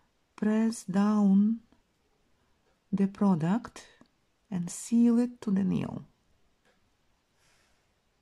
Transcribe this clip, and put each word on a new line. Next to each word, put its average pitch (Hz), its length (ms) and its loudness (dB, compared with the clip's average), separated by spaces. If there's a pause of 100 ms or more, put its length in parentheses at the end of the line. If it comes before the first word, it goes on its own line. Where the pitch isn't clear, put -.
(360)
press 220 500 -2
down 208 720 2 (1300)
the 196 140 0
product 196 800 -2 (640)
and 175 220 -6
seal 233 480 2
it 247 220 -4
to 208 100 -6
the 196 120 0
nail. - 380 -4 (2250)